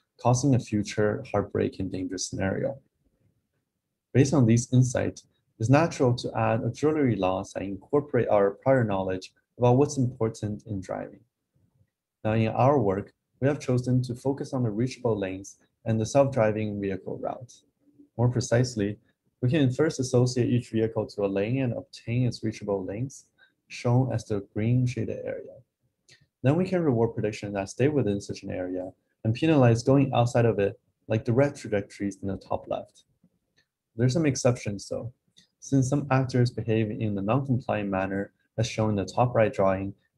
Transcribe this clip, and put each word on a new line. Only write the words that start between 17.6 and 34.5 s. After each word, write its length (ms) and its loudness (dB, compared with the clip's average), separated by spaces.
More 120 2
precisely, 720 0
we 100 2
can 220 2
first 260 0
associate 500 2
each 220 0
vehicle 360 0
to 180 -4
a 20 2
lane 360 0
and 100 -2
obtain 540 -4
its 180 -4
reachable 400 -4
lanes, 420 -8
shown 460 2
as 120 -2
the 300 -6
green 320 2
shaded 380 -6
area. 320 -10
Then 120 4
we 120 0
can 140 0
reward 320 2
predictions 400 -6
that 140 -4
stay 200 0
within 320 0
such 220 -12
an 80 -12
area 400 -6
and 100 2
penalize 480 4
going 300 4
outside 320 2
of 160 2
it, 180 0
like 160 0
the 80 0
red 240 2
trajectories 640 -6
in 60 -6
the 80 -6
top 320 -8
left. 360 -10
There's 160 2
some 140 0
exceptions 600 -2